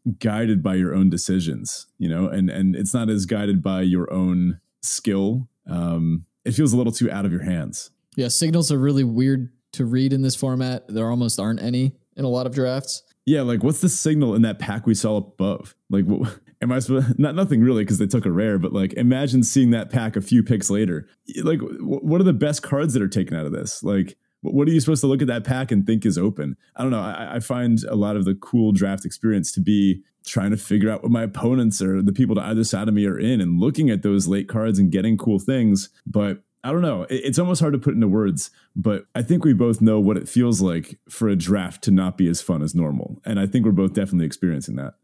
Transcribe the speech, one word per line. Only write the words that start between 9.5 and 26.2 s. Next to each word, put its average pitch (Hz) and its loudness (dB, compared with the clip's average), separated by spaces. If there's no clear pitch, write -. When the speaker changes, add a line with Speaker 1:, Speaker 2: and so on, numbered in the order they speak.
Speaker 2:
to 135 -4
read 131 0
in 135 0
this 131 0
format. 127 -4
There 110 -2
almost 120 -2
aren't 110 -2
any 127 -2
in 139 -4
a 131 -2
lot 123 -2
of 123 -8
drafts. 131 -4
Speaker 1:
Yeah, 143 2
like, 120 0
what's 151 0
the 185 2
signal 147 0
in 113 6
that 110 0
pack 107 -8
we 113 4
saw 107 0
above? - -4
Like, 98 2
what, 101 -2
<laughs> - -14
am 120 0
I 127 0
supposed, 127 0
not, 147 2
nothing 175 2
really, 117 4
'cause 95 0
they 104 2
took 110 0
a 98 0
rare, 101 0
but, 90 -2
like, 95 0
imagine 127 2
seeing 127 4
that 113 -2
pack 113 -2
a 104 -2
few 113 4
picks 104 0
later. 98 -2
Y-, - -6
like, 156 0
wh-, - -6
what 156 2
are 196 4
the 185 4
best 147 -2
cards 143 -2
that 117 2
are 98 0
taken 90 -2
out 78 -4
of 73 -6
this? 80 -8
Like, 98 -2
wh-, - -4
what 143 4
are - 4
you 160 4
supposed 151 2
to 143 2
look 131 2
at 147 2
that 120 -2
pack 127 -4
and 98 4
think 113 0
is 92 2
open? 78 -2